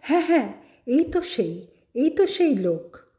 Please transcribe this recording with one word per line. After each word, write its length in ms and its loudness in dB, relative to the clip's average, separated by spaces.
"হ্যাঁ, 220 0
হ্যাঁ, 300 2
এই 180 2
তো 180 -2
সেই, 440 -6
এই 160 2
তো 160 2
সেই 300 2
লোক।" 400 -4